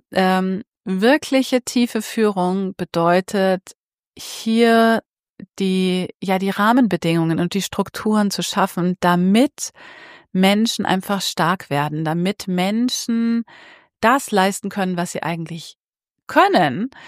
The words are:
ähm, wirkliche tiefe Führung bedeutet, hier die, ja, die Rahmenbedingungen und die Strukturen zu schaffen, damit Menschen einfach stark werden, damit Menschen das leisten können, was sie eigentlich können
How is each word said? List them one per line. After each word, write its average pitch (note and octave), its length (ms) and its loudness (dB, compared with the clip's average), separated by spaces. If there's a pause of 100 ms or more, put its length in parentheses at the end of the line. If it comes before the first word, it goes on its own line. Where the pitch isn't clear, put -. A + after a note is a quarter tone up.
(120)
ähm, F#3 500 0 (220)
wirkliche B3 800 0
tiefe A#3+ 400 -2
Führung F#3+ 760 -2
bedeutet, F#3 960 0 (460)
hier A3+ 840 2 (560)
die, F#3 500 0 (140)
ja, F#3 160 0
die G3 120 -2
Rahmenbedingungen F3+ 920 2
und F3 140 -2
die G3 80 -2
Strukturen G#3 680 -2
zu F3+ 120 -6
schaffen, F3+ 580 -2
damit F#3 720 2 (640)
Menschen G3+ 540 2
einfach F#3+ 360 -2
stark - 480 -2
werden, D3+ 340 -2
damit E3+ 440 -2
Menschen A#3 960 -2 (560)
das B3 300 2
leisten G3 380 0
können, F#3 280 -4
was F3 160 -4
sie - 100 -2
eigentlich E3 540 -6 (500)
können G3+ 640 2 (180)